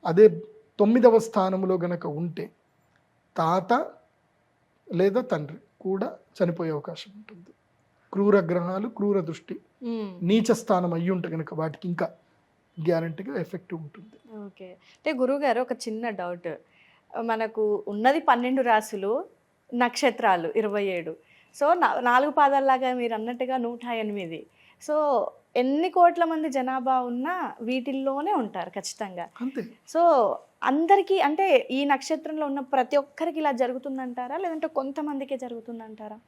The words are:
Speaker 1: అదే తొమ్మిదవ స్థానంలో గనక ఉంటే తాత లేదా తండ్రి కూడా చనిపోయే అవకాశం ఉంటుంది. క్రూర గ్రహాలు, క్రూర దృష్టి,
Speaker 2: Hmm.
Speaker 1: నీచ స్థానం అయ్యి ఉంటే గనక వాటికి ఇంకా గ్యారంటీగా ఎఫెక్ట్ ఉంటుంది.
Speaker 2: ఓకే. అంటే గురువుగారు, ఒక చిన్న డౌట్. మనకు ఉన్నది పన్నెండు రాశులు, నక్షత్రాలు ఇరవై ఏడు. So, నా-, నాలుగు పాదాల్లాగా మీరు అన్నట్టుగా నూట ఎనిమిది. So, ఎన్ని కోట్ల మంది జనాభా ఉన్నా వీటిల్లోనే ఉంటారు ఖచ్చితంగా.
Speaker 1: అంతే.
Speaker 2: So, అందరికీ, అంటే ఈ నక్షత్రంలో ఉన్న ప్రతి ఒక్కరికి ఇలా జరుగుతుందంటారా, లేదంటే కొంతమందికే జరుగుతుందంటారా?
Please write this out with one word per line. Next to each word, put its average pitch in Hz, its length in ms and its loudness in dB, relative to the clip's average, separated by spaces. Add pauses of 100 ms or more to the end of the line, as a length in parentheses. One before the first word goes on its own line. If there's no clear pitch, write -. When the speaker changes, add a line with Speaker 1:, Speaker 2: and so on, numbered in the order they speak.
Speaker 1:
అదే 190 220 8 (500)
తొమ్మిదవ 226 400 8
స్థానంలో 190 560 0
గనక 175 320 -4
ఉంటే 165 440 -8 (880)
తాత 185 500 2 (1040)
లేదా 196 280 2
తండ్రి 151 360 -4 (240)
కూడా 196 320 -4 (320)
చనిపోయే 170 260 -2
అవకాశం 170 460 -8
ఉంటుంది. 208 340 -20 (640)
క్రూర 202 280 6
గ్రహాలు, 180 480 -2
క్రూర 202 320 0
దృష్టి, 160 340 -10
Speaker 2:
Hmm. 226 540 -10 (140)
Speaker 1:
నీచ 214 300 4
స్థానం 180 420 0
అయ్యి 170 160 -2
ఉంటే 180 180 -2
గనక 160 260 -8
వాటికి 160 340 -6
ఇంకా 175 220 -4 (680)
గ్యారంటీగా 170 600 -2
ఎఫెక్ట్ - 340 -10
ఉంటుంది. 208 720 -16
Speaker 2:
ఓకే. 190 180 -20
అంటే - 480 -10
గురువుగారు, 269 480 0
ఒక 254 120 -4
చిన్న 233 380 -6
డౌట్. 175 460 -8 (640)
మనకు 220 680 -2
ఉన్నది 240 320 2
పన్నెండు 254 420 2
రాశులు, 214 640 0 (500)
నక్షత్రాలు 233 840 2
ఇరవై 208 280 0
ఏడు. 175 260 -4 (440)
So, 320 240 2
నా-, 247 220 2
నాలుగు 247 300 4
పాదాల్లాగా 269 640 4
మీరు 233 200 -2
అన్నట్టుగా 247 420 -4
నూట 240 280 -4
ఎనిమిది. 208 640 -6 (440)
So, 294 340 2 (320)
ఎన్ని 277 340 2
కోట్ల 349 340 6
మంది 320 240 -2
జనాభా 262 520 0
ఉన్నా 254 600 -4
వీటిల్లోనే 269 720 -4
ఉంటారు 202 380 -4
ఖచ్చితంగా. 185 580 -10 (120)
Speaker 1:
అంతే. 262 220 -6
Speaker 2:
So, 285 720 2 (280)
అందరికీ, 359 580 2
అంటే 311 500 4
ఈ 269 140 0
నక్షత్రంలో 311 640 -2
ఉన్న 277 140 -4
ప్రతి 262 360 0
ఒక్కరికి 311 420 -2
ఇలా 302 140 0
జరుగుతుందంటారా, 254 840 -4
లేదంటే 330 300 -4
కొంతమందికే 277 720 -6
జరుగుతుందంటారా? 226 920 -12